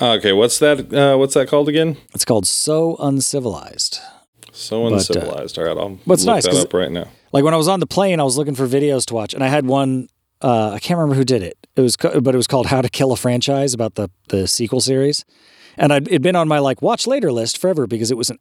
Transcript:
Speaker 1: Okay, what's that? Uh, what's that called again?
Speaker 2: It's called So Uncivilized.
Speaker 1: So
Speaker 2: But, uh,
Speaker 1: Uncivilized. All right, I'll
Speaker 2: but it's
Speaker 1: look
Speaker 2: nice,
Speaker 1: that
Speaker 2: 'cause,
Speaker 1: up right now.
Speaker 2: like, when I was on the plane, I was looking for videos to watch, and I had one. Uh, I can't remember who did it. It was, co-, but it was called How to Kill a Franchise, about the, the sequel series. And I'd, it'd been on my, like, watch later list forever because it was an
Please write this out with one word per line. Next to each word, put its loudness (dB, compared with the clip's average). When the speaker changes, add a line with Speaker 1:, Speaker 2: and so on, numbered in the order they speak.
Speaker 1:
Okay, 4
what's 4
that? 2
Uh, 4
what's 2
that 2
called 2
again? 0
Speaker 2:
It's -4
called 2
So 0
Uncivilized. -4
Speaker 1:
So -6
Speaker 2:
But, 2
uh, 2
Speaker 1:
Uncivilized. -4
All -4
right, -2
I'll -8
Speaker 2:
but 6
it's 0
Speaker 1:
look 2
Speaker 2:
nice, 0
Speaker 1:
that 2
Speaker 2:
'cause, 2
Speaker 1:
up -12
right 0
now. -6
Speaker 2:
like, 2
when 2
I 2
was 0
on 0
the -2
plane, 0
I 2
was 0
looking -2
for -2
videos 0
to -10
watch, -6
and -2
I 2
had 0
one. 0
Uh, 2
I -8
can't -2
remember 2
who 2
did 0
it. -10
It 2
was, 2
co-, 0
but 2
it 2
was 0
called 0
How 0
to 0
Kill 0
a 0
Franchise, 0
about -4
the, -4
the 0
sequel -2
series. 0
And 4
I'd, 2
it'd 2
been 2
on 2
my, 2
like, 0
watch -2
later 0
list -4
forever 0
because -2
it -2
was -4
an -12